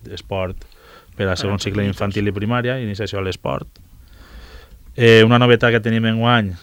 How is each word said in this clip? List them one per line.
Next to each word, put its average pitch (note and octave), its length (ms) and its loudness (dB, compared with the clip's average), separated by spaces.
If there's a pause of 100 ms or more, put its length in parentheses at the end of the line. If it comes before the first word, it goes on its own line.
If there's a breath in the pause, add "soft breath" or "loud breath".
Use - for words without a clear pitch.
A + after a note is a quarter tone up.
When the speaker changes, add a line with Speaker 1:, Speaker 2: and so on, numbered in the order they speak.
(120)
Speaker 1:
esport F#2 460 -8 (580 loud breath)
per G2 120 -2
a F#2 40 -2
Speaker 2:
Per F2+ 60 -2
Speaker 1:
segon G2+ 180 -4
Speaker 2:
a F#2+ 40 -6
Speaker 1:
cicle G2+ 240 -4
Speaker 2:
pequeñitos. G2+ 120 -2
Speaker 1:
infantil G#2 320 -4
i G2+ 40 0
primària, A#2+ 500 -4
iniciació G2+ 380 -6
a - 20 -4
l'esport. - 460 -6 (1300 loud breath)
Eh, A2+ 280 8
una A#2+ 140 4
novetat A#2+ 340 4
que A#2 80 0
tenim A2+ 240 -2
enguany A2+ 580 0